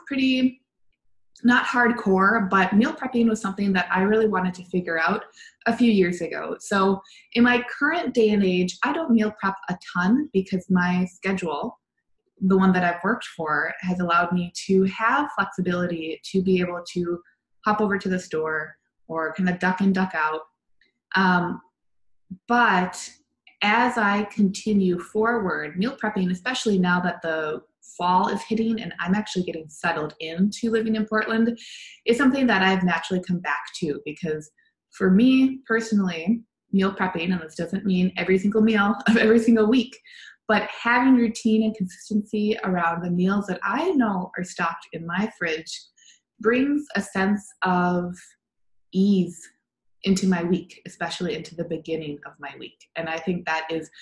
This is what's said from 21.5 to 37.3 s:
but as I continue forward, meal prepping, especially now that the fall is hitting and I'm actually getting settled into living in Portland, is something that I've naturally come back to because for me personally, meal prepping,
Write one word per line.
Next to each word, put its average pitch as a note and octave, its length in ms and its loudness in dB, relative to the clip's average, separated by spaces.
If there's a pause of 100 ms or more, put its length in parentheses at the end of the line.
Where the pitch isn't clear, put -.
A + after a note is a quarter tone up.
but G#3 640 0 (520)
as A#3 360 2
I G#3 260 2
continue G3 720 2
forward, F3+ 800 -2
meal A#3+ 180 -2
prepping, G3 340 -2
especially G#3+ 480 -2
now F3+ 220 2
that F3 220 -4
the D#3+ 400 -4 (360)
fall F#3 300 2
is G#3 140 -4
hitting A3+ 380 -2
and - 180 -10
I'm F3+ 160 -2
actually G3+ 300 -4
getting D#3+ 240 -10
settled D#3+ 520 -6
into F#3 500 -2
living A3 260 0
in G#3+ 100 -2
Portland, A3+ 520 0 (480)
is A#3 100 2
something C4+ 300 2
that G3 160 4
I've F#3+ 200 2
naturally F3+ 400 -2
come F3+ 180 -2
back D3+ 220 -4 (180)
to C#3+ 240 -4
because D#3 460 -8 (400)
for F#3+ 200 0
me C4 560 4
personally, G3+ 760 0 (300)
meal G3 200 2
prepping, F3+ 400 -2